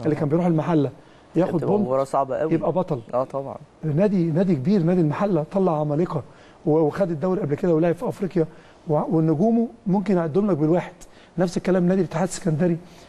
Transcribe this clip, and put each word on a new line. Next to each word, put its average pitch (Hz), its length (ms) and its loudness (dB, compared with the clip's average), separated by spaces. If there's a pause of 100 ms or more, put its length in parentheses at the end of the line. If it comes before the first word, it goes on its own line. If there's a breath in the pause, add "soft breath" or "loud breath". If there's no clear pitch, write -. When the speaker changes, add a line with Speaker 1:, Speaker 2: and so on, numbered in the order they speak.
Speaker 1:
اللي 147 120 0
Speaker 2:
آه. - 20 -4
Speaker 1:
كان 156 100 -2
بيروح 170 180 0
المحلة 156 440 2 (460 loud breath)
ياخد 175 200 2
Speaker 2:
بتبقى 127 160 -2
Speaker 1:
بونت 208 140 2
Speaker 2:
مباراة 135 180 0
صعبة 135 320 -2
قوي. 160 180 0
Speaker 1:
يبقى 160 180 0
بطل. 165 280 -2 (140)
Speaker 2:
آه، 127 100 0
طبعًا. 135 320 -8 (280)
Speaker 1:
نادي، 175 400 2
نادي 170 300 0
كبير، 165 280 2
نادي 180 180 2
المحلة 160 520 0
طلع 185 280 0
عمالقة 151 420 -2 (440 loud breath)
و-، 160 40 2
وخد 160 400 2
الدوري 175 300 -2
قبل 147 140 -2
كده 175 200 0
ولعب 165 200 2
في 226 140 -6
أفريقيا 165 380 -2 (420 loud breath)
و-، 170 280 0
ونجومه 202 520 2 (180)
ممكن 190 320 0
أعدهم 170 320 0
لك 170 60 2
بالواحد. 156 360 0 (460 loud breath)
نفس 180 180 0
الكلام 180 300 2
نادي 190 140 2
الاتحاد 170 280 -2
السكندري، 175 480 0 (320 loud breath)